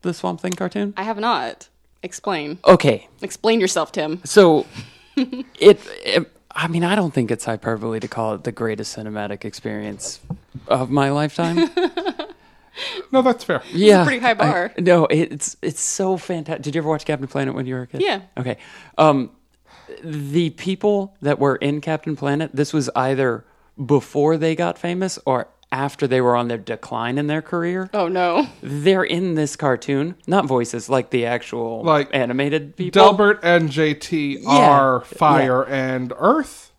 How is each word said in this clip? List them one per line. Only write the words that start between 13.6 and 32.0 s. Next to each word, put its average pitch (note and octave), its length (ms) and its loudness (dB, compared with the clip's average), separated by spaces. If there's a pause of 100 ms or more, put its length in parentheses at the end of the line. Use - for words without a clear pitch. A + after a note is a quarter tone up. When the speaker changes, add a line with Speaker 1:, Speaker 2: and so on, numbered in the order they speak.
Speaker 2:
It's - 80 -18
a D#3+ 40 -2
Speaker 1:
Yeah. G3 260 8
Speaker 2:
pretty A#3+ 160 0
high A#3+ 120 0
Speaker 1:
I, - 40 2
Speaker 2:
bar. F3 420 0
Speaker 1:
no, F3 300 6
it's, - 560 -2
it's - 180 -6
so F#3+ 340 -2
fantastic. D#3+ 460 -8
Did C#3+ 140 -6
you E3 60 -2
ever D3+ 80 -4
watch D3+ 160 -2
Captain C3+ 220 -4
Planet C3+ 280 -4
when C3+ 100 -6
you B2+ 80 -8
were B2+ 100 -6
a B2 40 -14
kid? - 160 -6
Speaker 2:
Yeah. F#4+ 180 -2 (160)
Speaker 1:
Okay. B2 200 -6 (420)
Um, C#3 320 4 (720)
the D3+ 480 -2
people G3 720 -4
that C#3+ 160 0
were C#3 160 2
in C#3+ 260 -4
Captain D#3 340 -4
Planet, C#3+ 380 -4
this C#3 200 -2
was C#3+ 220 0
either C3 500 0 (380)
before D3 540 0
they D#3+ 180 -2
got E3+ 220 -2
famous F3+ 480 -6
or C3 220 0 (240)
after C#3 340 -4
they B2+ 160 2
were B2 140 4
on A#2+ 140 0
their A#2 100 -4
decline A#2 580 -6
in D3 80 -2
their D3+ 160 -2
career. F3+ 540 -6
Speaker 2:
Oh, F#3+ 140 0
no. F3+ 380 0 (140)
Speaker 1:
They're D3+ 420 0
in F3 300 -2
this D#3 220 -2
cartoon. C#3 580 -2 (140)
Not F3 180 2
voices, A#2+ 420 -2
like B2+ 220 0
the A#2+ 160 0
actual A#2 580 -6
Speaker 3:
Like D3+ 300 2